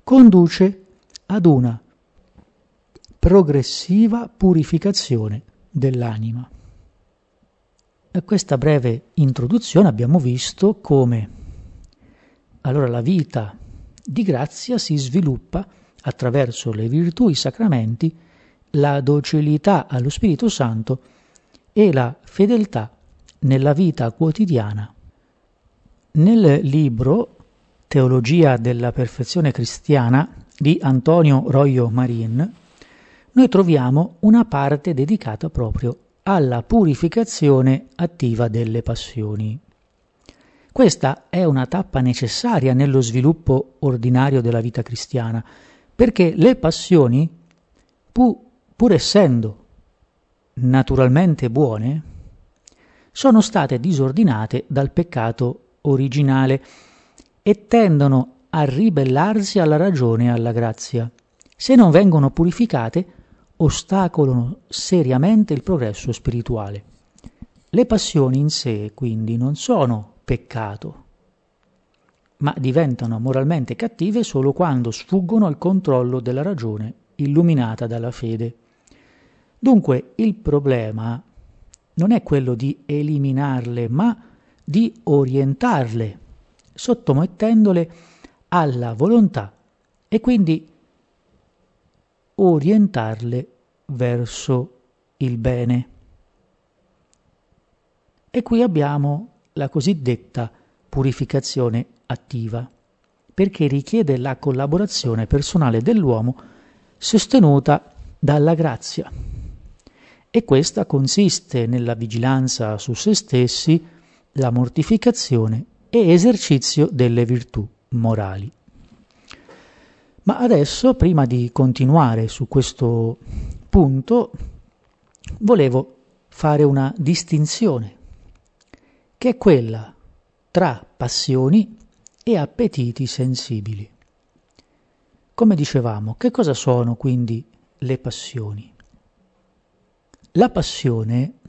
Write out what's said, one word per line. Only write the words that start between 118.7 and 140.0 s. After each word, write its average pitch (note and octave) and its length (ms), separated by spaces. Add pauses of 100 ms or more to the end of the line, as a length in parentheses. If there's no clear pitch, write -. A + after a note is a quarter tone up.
Ma - 160
adesso, A#3+ 560
prima E3+ 320
di B2 260
continuare B2+ 760
su - 200
questo A#2 720 (500)
punto, E3+ 640 (1080)
volevo C#3+ 560 (320)
fare D3+ 340
una C#3 340
distinzione, D3+ 1000 (1200)
che B3+ 120
è B3 60
quella A#2 560 (580)
tra D#3+ 340 (120)
passioni C3+ 800 (460)
e A#3 140
appetiti C#3 720
sensibili. A2 840 (1400)
Come A3 220
dicevamo, A#2 600
che B3 140
cosa F3 240
sono A#2+ 400
quindi A#2+ 500 (340)
le B2+ 200
passioni? G#2+ 760 (1600)